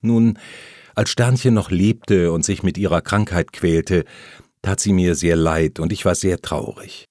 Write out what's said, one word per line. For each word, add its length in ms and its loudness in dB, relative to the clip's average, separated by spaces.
Nun, 340 2
als 140 0
Sternchen 440 2
noch 180 0
lebte 600 2
und 140 -2
sich 160 -4
mit 160 -2
ihrer 240 0
Krankheit 520 -2
quälte, 500 0
tat 180 -4
sie 140 0
mir 220 2
sehr 200 0
leid 440 0
und 140 -2
ich 120 -6
war 80 2
sehr 280 -2
traurig. 680 -10